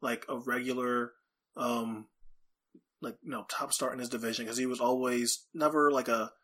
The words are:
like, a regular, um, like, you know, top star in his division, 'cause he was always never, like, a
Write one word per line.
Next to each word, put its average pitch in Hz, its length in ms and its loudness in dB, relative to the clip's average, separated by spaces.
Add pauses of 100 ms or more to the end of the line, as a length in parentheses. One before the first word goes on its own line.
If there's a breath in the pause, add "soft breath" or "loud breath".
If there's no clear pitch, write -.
like, 117 280 -2
a 123 100 -4
regular, 123 720 0 (440)
um, 117 500 -2 (920)
like, 113 220 -8
you 151 80 -10
know, 110 180 -6
top - 240 -2
star 131 200 0
in 131 60 -8
his 120 100 -6
division, 113 380 -4
'cause 117 100 -4
he 127 100 0
was 123 140 -2
always 123 720 2
never, 151 380 4
like, 127 180 2
a 110 240 0 (120)